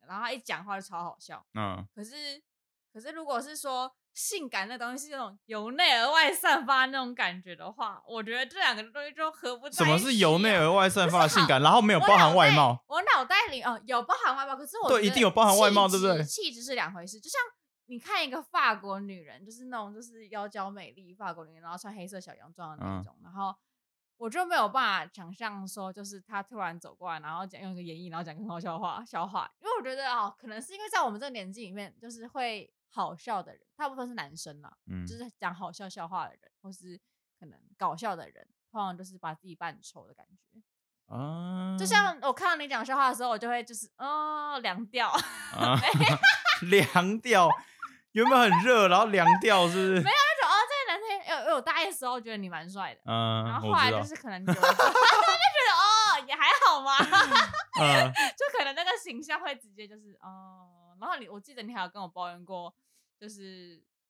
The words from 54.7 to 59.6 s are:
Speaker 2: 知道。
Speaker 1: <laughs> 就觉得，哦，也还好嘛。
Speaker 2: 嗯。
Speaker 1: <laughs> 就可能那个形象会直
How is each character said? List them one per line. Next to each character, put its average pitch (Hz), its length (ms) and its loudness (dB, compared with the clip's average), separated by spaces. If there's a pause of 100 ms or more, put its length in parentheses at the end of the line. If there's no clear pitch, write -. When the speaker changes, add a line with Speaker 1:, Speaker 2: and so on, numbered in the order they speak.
Speaker 2:
知 - 60 0
道。 508 60 4
Speaker 1:
<laughs> - 60 4
就 - 20 -6
觉 622 720 4
得， 427 80 4
哦， 392 540 4
也 277 80 -6
还 294 120 2 (200)
好 302 160 4
嘛。 269 160 2 (800)
Speaker 2:
嗯。 131 320 4
Speaker 1:
<laughs> 855 240 0
就 539 220 -2
可 302 60 0
能 277 100 -4
那 330 100 -4
个 359 60 -2 (100)
形 262 220 -12
象 302 180 -6
会 285 140 -8
直 233 160 -20